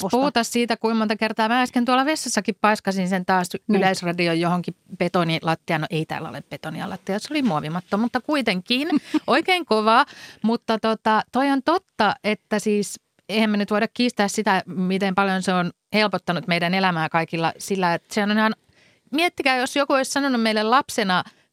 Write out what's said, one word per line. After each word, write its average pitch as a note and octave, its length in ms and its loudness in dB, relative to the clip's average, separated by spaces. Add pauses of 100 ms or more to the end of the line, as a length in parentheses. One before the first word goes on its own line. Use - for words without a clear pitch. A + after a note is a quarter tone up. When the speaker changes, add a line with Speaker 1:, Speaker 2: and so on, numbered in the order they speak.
Speaker 1:
lappusta. G3 140 -2
Speaker 2:
puhuta B3+ 280 2
siitä, A#3+ 320 -2
kuinka A3+ 220 0
monta A3 180 0
kertaa. A3 320 -2
Mä A#3+ 140 2
äsken B3 220 0
tuolla B3+ 200 2
vessassakin B3+ 560 -2
paiskasin G3 480 0
sen F#3 180 -2
taas F#3 220 2 (200)
Speaker 1:
Niin. G#3 100 4
Speaker 2:
Yleisradion F3 640 0
johonkin F3 340 -2 (240)
betonilattiaan. E3 840 0
No D3+ 100 -4
ei D#3 160 -2
täällä D#3 220 -8
ole C3 220 -12
betonia D#3 400 -10
lattia, F#3+ 280 -6
se - 120 -12
oli D4+ 120 -2
muovimatto, E3 560 -2
mutta A#3+ 220 0
kuitenkin B3+ 680 -2 (220)
Speaker 1:
<laughs> - 160 -2
Speaker 2:
oikein E4 400 0
kova. A3 400 4 (360)
Mutta A3+ 360 0
tota, A3 440 0 (100)
toi C#4 180 2
on C4+ 140 0
totta, C4+ 500 0 (100)
että G#3+ 340 -2
siis G#3 420 -2 (280)
eihän A3 220 2
me G#3 60 0
nyt G3+ 140 -2
voida G#3 240 2
kiistää A#3 340 0
sitä, G3+ 380 0
miten F#3 480 -2
paljon F#3+ 280 0
se F#3 120 0
on F3 160 0 (240)
helpottanut F#3+ 520 0
meidän F3 280 0
elämää F3+ 340 0
kaikilla E3 500 -2
sillä, F3+ 360 -2
että - 200 -8
se G#3+ 80 0
on G3+ 100 0
ihan, A3 220 2 (580)
miettikää, D4+ 440 0
jos B3+ 200 -2
joku C#4+ 160 2
olisi C4 180 2
sanonut C#4 320 0
meille G#3+ 200 2
lapsena G#3+ 600 0 (280)